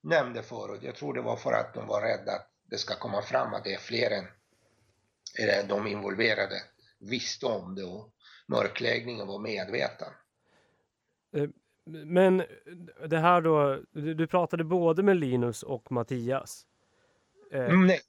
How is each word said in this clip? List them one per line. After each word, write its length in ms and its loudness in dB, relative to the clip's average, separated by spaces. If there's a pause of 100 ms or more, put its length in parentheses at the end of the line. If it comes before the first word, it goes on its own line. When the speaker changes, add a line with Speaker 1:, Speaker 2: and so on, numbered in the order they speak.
Speaker 1:
nämnde 400 0
förut, 400 -10
jag 120 -10
tror 200 -8
det 80 -4
var 140 -2
för 160 -2
att 220 -2
de 120 -8
var 160 0
rädda 300 -2
att 180 -8 (200)
det 80 -6
ska 160 -6
komma 280 -4
fram 320 -2
att 100 -6
det 100 -4
är 40 -8
fler 320 -2
än, 140 -4 (1120)
eh, 300 0
de 180 -2
involverade 760 -2 (380)
visste 460 -6
om 280 -4
det 100 -8
och 280 -14 (360)
mörkläggningen 800 -2
var 120 -10
medveten. 720 -6 (1300)
Speaker 2:
Eh, 120 -2 (580)
men 360 6 (680)
det 100 2
här 220 6
då, 400 4 (120)
du, 220 -6
du 120 0
pratade 380 0
både 380 4
med 140 8
Linus 460 0
och 300 -8
Mattias. 720 -4 (840)
Eh, 120 -2
Speaker 1:
Mm, 220 6
nej. 220 4